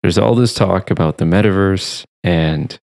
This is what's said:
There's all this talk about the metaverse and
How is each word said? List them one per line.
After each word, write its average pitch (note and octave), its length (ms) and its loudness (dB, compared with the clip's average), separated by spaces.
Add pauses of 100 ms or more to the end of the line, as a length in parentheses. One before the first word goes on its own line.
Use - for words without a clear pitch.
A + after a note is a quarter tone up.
There's F2 160 0
all A2+ 180 2
this A#2+ 180 2
talk F#2 380 0
about D#2+ 280 -2
the D#2+ 60 0
metaverse F#2+ 760 0 (180)
and D#2+ 640 -2